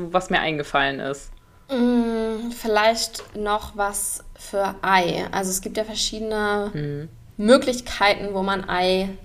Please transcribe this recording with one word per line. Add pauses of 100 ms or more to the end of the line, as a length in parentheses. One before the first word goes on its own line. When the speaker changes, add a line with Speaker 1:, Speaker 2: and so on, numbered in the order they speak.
(120)
Speaker 1:
was
mir
eingefallen
ist. (380)
Speaker 2:
Mm,
vielleicht
noch
was (140)
für
Ei.
Also
es
gibt
ja
verschiedene
Speaker 1:
Mhm. (280)
Speaker 2:
Möglichkeiten,
wo
man
Ei (160)